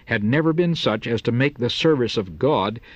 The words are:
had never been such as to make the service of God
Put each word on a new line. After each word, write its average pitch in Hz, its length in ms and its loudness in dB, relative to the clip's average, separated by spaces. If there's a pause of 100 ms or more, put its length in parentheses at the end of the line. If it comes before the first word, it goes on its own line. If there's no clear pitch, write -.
had 113 180 -2
never 151 300 2
been 170 220 0
such 110 320 -2
as 117 140 -2
to - 100 -2
make 135 280 0
the 120 100 0
service 131 480 0
of 92 220 -6
God 113 420 0 (140)